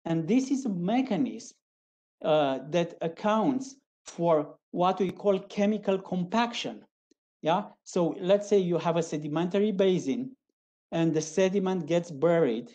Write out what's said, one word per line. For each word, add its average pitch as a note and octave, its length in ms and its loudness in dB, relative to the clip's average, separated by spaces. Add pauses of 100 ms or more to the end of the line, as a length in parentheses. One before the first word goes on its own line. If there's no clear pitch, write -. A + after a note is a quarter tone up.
And E3 240 -2
this C4 220 2
is C4+ 160 -2
a - 20 -2
mechanism, F3+ 880 -2 (680)
uh, C#3+ 340 2 (120)
that E3+ 300 0
accounts F3 760 -2 (280)
for D#3+ 520 0 (140)
what F#3 300 0
we F#3 100 2
call G3 280 0
chemical G3+ 600 -2
compaction. F#3 840 -4 (580)
Yeah, D#3+ 220 0 (200)
so E3 360 -2
let's G3+ 280 2
say G#3 100 4
you F3 200 2
have E3 180 0
a E3+ 60 2
sedimentary E3+ 680 0
basin D#3 680 0 (540)
and E3 220 2
the D#3 80 2
sediment F#3+ 680 0
gets E3+ 240 0
buried, C#3 640 2